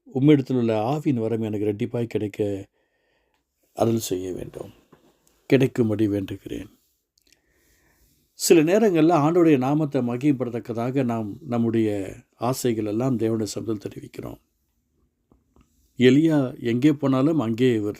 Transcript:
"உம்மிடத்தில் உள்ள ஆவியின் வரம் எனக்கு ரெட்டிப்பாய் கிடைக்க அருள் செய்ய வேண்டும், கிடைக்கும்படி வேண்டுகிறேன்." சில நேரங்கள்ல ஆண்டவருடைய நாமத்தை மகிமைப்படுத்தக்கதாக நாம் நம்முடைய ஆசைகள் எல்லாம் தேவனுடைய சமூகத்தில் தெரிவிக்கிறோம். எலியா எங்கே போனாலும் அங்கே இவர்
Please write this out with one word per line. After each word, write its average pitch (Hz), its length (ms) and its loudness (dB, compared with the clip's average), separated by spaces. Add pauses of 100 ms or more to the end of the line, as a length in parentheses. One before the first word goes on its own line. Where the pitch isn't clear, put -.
(140)
"உம்மிடத்தில் 135 420 4
உள்ள 113 240 0
ஆவியின் 135 400 -2
வரம் 113 220 -2
எனக்கு 107 240 -4
ரெட்டிப்பாய் 117 400 -4
கிடைக்க 101 600 -4 (1080)
அருள் 113 240 0
செய்ய 92 360 -6
வேண்டும், - 380 -12 (760)
கிடைக்கும்படி 113 600 2
வேண்டுகிறேன்." 101 640 -6 (1600)
சில 165 300 4
நேரங்கள்ல 175 500 4
ஆண்டவருடைய 160 440 4
நாமத்தை 143 440 0
மகிமைப்படுத்தக்கதாக 120 1000 -2
நாம் 113 380 -4
நம்முடைய 110 720 0 (200)
ஆசைகள் 117 500 -2
எல்லாம் 113 340 -2
தேவனுடைய 110 240 0
சமூகத்தில் 104 480 -8
தெரிவிக்கிறோம். - 500 -16 (1600)
எலியா 135 640 4
எங்கே 123 340 2
போனாலும் 139 460 0
அங்கே 117 340 0
இவர் 104 260 -4